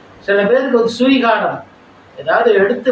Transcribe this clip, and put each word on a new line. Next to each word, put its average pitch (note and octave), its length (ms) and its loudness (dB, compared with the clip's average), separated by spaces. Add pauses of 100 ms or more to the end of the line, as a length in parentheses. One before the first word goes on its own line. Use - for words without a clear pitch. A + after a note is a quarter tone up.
(260)
சில G3+ 120 -4 (120)
பேருக்கு B3 320 2
ஒரு A3+ 160 -2
சுவீகாரம், A#3+ 640 0 (640)
ஏதாவது G#3 320 0
எடுத்து A#3+ 380 0